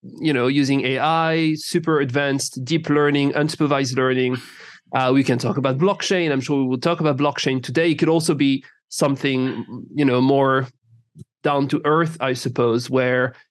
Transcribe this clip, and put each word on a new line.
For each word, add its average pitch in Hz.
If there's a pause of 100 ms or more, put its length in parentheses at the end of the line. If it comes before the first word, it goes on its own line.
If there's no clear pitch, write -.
you -
know, 123
using 139
A 131
I, 160
super 160
advanced 135
deep 160
learning, 143
unsupervised 143
learning. 127 (560)
Uh, 131
we 135
can 123
talk -
about 135
blockchain. 180
I'm 135
sure 139
we 131
will 127
talk 170
about 151
blockchain 139
today. 165
It 143
could 160
also 165
be 135 (240)
something, 135 (300)
you 143
know, 123
more 135 (760)
down 143
to 147
earth, 160
I 131
suppose, 123
where 127 (160)